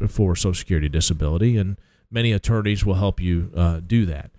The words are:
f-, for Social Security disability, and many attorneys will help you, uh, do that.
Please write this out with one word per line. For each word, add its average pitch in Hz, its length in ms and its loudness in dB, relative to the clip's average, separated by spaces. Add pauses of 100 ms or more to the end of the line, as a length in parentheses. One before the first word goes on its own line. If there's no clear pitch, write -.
f-, 104 80 0
for 95 280 2
Social 95 160 0
Security 80 340 -2
disability, 80 720 0
and 98 180 -2 (340)
many 117 220 0
attorneys 107 540 0
will 98 80 2
help 95 260 0
you, 87 340 0
uh, 85 320 0
do 110 200 2
that. 76 340 -8